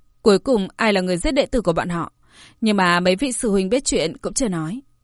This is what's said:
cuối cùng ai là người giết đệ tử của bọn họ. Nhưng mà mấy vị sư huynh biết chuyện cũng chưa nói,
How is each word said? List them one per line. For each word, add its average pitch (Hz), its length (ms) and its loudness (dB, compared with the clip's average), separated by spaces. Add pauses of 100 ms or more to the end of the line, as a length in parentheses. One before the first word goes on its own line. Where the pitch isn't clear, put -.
(220)
cuối 196 160 4
cùng 208 380 0
ai 220 160 0
là 190 80 2
người 180 160 -2
giết 302 160 -2
đệ 262 140 2
tử - 140 -2
của 175 120 0
bọn 165 160 -2
họ. 170 240 -6 (480)
Nhưng 214 160 2
mà 175 240 4
mấy 185 160 2
vị 254 160 -2
sư 233 180 -2
huynh 190 180 0
biết 262 160 0
chuyện 170 340 -2
cũng 190 160 -8
chưa 240 140 -2
nói, 175 320 -6 (240)